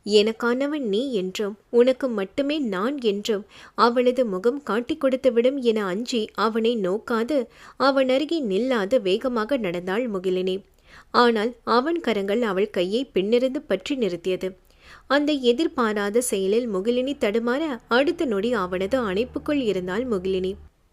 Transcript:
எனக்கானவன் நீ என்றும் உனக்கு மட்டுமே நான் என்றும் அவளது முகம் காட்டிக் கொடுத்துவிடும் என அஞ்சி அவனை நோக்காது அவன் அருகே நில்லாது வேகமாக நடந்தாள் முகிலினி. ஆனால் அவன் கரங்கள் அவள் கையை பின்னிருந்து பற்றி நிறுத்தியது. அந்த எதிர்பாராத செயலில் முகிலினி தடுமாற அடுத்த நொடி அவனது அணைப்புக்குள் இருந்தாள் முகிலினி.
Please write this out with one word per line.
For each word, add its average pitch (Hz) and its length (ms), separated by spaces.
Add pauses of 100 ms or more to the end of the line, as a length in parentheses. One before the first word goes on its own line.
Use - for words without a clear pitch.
எனக்கானவன் 240 760
நீ 247 320
என்றும் 202 460 (120)
உனக்கு 254 380
மட்டுமே 269 520
நான் 233 420
என்றும் 208 440 (300)
அவளது 247 500
முகம் 226 380
காட்டிக் 247 400
கொடுத்துவிடும் 254 560
என 220 260
அஞ்சி 214 480
அவனை 226 440
நோக்காது 220 680 (320)
அவன் 269 320
அருகே 294 340
நில்லாது 226 580
வேகமாக 226 560
நடந்தாள் 190 540
முகிலினி. 185 480 (520)
ஆனால் 233 420 (100)
அவன் 294 380
கரங்கள் 208 400
அவள் 208 280
கையை 202 360
பின்னிருந்து 240 560
பற்றி 208 360
நிறுத்தியது. 185 580 (520)
அந்த 294 260
எதிர்பாராத 240 880
செயலில் 214 480
முகிலினி 247 480
தடுமாற 233 680
அடுத்த 294 380
நொடி 226 280
அவனது 190 580
அணைப்புக்குள் 262 520
இருந்தாள் 190 440
முகிலினி. 185 480 (380)